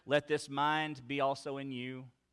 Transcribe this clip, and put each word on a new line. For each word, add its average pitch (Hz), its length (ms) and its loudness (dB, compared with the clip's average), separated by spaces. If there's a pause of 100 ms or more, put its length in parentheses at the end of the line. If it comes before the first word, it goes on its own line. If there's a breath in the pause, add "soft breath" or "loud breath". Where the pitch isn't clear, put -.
"Let 147 220 2
this 147 220 0
mind 147 580 0
be 139 140 -2
also 139 360 0
in 139 140 -6
you." 127 340 -6 (280)